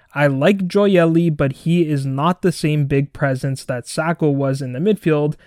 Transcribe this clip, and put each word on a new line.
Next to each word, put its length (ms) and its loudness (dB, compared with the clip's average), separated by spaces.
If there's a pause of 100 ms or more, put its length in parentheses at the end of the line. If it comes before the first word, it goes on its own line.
(140)
I 140 2
like 400 2
Gioielli, 680 2
but 180 -2
he 340 0
is 180 -2
not 360 -2
the 100 2
same 340 -2
big 280 -2
presence 520 -4
that 220 -8
Sacco 420 -2
was 320 -2
in 120 -8
the 60 -8
midfield 560 0 (120)